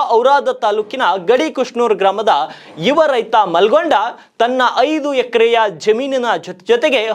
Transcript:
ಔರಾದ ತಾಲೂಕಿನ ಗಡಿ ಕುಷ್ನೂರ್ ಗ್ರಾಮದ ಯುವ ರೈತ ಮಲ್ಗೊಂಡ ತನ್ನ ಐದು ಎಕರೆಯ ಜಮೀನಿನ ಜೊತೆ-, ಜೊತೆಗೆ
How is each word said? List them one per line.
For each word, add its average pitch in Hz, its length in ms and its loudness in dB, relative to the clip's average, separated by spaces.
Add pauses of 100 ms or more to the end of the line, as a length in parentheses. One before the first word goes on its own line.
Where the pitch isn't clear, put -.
(100)
ಔರಾದ 247 380 2
ತಾಲೂಕಿನ 220 540 -4 (140)
ಗಡಿ 240 360 0
ಕುಷ್ನೂರ್ 240 420 -2
ಗ್ರಾಮದ 196 340 0 (500)
ಯುವ 262 280 2
ರೈತ 240 280 -2
ಮಲ್ಗೊಂಡ 214 580 2 (460)
ತನ್ನ 254 240 0 (160)
ಐದು 285 360 0
ಎಕರೆಯ 233 440 2 (200)
ಜಮೀನಿನ 247 460 -2 (180)
ಜೊತೆ-, - 240 -16
ಜೊತೆಗೆ 240 480 0